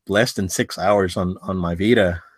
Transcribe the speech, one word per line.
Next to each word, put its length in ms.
less 260
than 160
six 300
hours 360
on, 280
on 140
my 180
Vita. 480